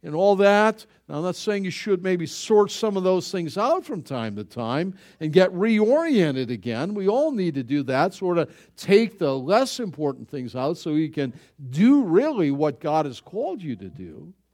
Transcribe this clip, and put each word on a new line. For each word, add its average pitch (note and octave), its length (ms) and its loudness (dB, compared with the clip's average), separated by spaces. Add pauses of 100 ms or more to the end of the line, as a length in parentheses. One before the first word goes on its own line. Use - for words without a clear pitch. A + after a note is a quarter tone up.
and D3+ 100 -10
all G3 220 4
that, G#3 500 4 (220)
now D3 80 -8
I'm D#3 80 -4
not F3+ 100 -2
saying G3+ 300 -4
you F3+ 80 -4
should F#3 320 -2
maybe F3+ 200 0
sort G#3 460 2
some G#3+ 260 -4
of F#3+ 60 -2
those F#3 300 0
things F3 260 -6
out D4+ 260 0
from G3+ 180 -8
time A2+ 340 -6
to G#2 80 -8
time C3 500 -4 (240)
and D#3 140 -6
get F#3 200 6
reoriented G#3+ 960 2
again. A#2+ 440 -4
We F#3+ 140 -2
all C#4+ 240 0
need F3+ 220 -2
to - 100 -4
do C#3 180 -2
that, C3+ 320 0
sort F3 240 -2
of - 180 -4 (200)
take G#3+ 420 2
the C#3 180 0
less G#3 440 0
important C#3+ 500 -6
things B2+ 240 -10
out C#3+ 240 -4
so E3 120 -8
you D#3 200 0
can C#3 240 -6 (360)
do A#3+ 340 4
really F#3+ 480 2
what D3 260 -2
God D3+ 280 0
has B2+ 140 -12
called B3 400 -8
you D3 140 -8
to F#2+ 140 -14
do. F#2+ 440 -18 (220)